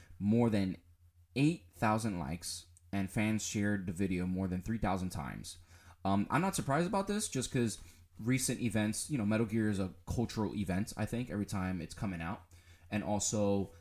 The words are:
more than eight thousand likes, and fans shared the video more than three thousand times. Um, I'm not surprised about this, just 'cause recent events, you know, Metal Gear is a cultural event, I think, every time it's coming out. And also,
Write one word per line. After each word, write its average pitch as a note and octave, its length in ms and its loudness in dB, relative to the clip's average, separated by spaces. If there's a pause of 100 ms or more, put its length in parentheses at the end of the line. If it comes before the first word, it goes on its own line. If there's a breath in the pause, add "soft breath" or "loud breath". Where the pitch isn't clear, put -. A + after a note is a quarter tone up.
(180 loud breath)
more A2+ 320 4
than G2 260 2 (600)
eight D#3 300 2 (100)
thousand G#2+ 420 2
likes, - 480 -6 (260)
and G2 180 -2
fans G#2+ 340 0
shared G2+ 420 0
the G2 60 -2
video F2+ 340 0
more F#2 220 0
than F2+ 140 -2
three A2+ 160 -2
thousand F#2 320 0
times. A1 480 -8 (460 loud breath)
Um, G2 260 4
I'm C3+ 120 2
not F#3+ 140 0
surprised D3+ 300 2
about G3 200 0
this, G#3 220 -2
just B2+ 220 -4
'cause A#2+ 280 0 (400 loud breath)
recent B2+ 420 0
events, G#2+ 500 0
you C#3+ 80 0
know, G#2 80 0
Metal A2 200 4
Gear A2 220 2
is G2 100 0
a F#2 140 -2 (140)
cultural A2 480 -2
event, F#2+ 420 -2
I G#2+ 80 -2
think, B2 260 -4
every G2+ 140 -2
time F#2 380 -2
it's - 120 -10
coming F2+ 280 -4
out. F2+ 200 -6 (480 loud breath)
And G#2 140 0
also, G2+ 760 2